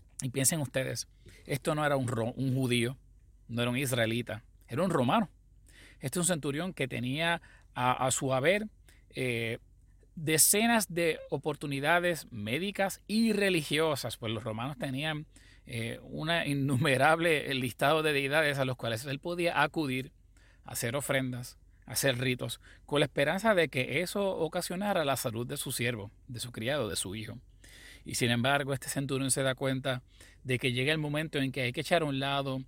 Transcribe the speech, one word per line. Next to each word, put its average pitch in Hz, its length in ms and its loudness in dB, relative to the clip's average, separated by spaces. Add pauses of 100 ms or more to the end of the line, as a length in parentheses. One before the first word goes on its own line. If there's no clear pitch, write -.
(220)
Y 135 80 -4
piensen 135 300 0
ustedes, 131 480 -4 (360)
esto 151 300 -2
no 151 100 0
era 143 120 2
un 127 120 0
ro-, 113 280 -2
un 131 180 0
judío, 123 420 2 (520)
no 117 140 -2
era 120 80 0
un 120 60 -2
israelita, 117 680 -2 (220)
era 127 160 -4
un 190 80 0
romano. 160 380 4 (720)
Este 143 180 -4
es 180 40 2
un 165 60 2
centurión 156 440 -2
que 135 160 -2
tenía 139 540 -2 (320)
a, 123 180 4 (140)
a 131 40 2
su 131 220 0
haber, 180 360 2 (420)
eh, 117 480 -4 (560)
decenas 202 800 2
de 165 260 0 (120)
oportunidades 151 1000 0
médicas 160 760 -2
y 220 260 2
religiosas, 156 840 0
pues 110 160 -4
los 110 120 -4
romanos 120 340 -6
tenían, 151 480 -4 (400)
eh, 117 360 -6
una 160 440 -2
innumerable 143 1080 4
listado 139 480 2
de 151 100 2
deidades 143 460 2
a 135 60 2
los 127 120 -2
cuales 117 280 -4
él 143 140 -6
podía 170 440 0
acudir 139 500 -2 (520)
a - 80 -16
hacer 120 240 -2
ofrendas, 131 600 -2 (280)
a 123 60 -12
hacer 127 260 2
ritos, 123 420 -2 (260)
con 147 140 2
la 156 60 4
esperanza 190 480 2
de 165 140 4
que 127 340 -2
eso 196 340 -2
ocasionara 175 680 0
la 135 120 2
salud 120 300 -4
de 139 100 -8
su 139 160 -6
siervo, 117 380 -4 (180)
de 117 120 -10
su 120 120 -10
criado, 120 360 -2
de 87 80 -4
su 95 180 -6
hijo. 110 240 -10 (640)
Y - 100 -8
sin 120 160 2
embargo, 135 420 2
este - 160 -6
centurión 135 420 -2
se 135 120 0
da 131 120 0
cuenta 131 480 -2 (400)
de 127 160 0
que 127 140 0
llega 131 200 2
el 160 60 0
momento 151 400 -2
en 135 140 0
que 135 100 -4
hay 123 100 -2
que 160 100 -6
echar 165 200 2
a 151 40 0
un 135 120 -2
lado 139 500 -2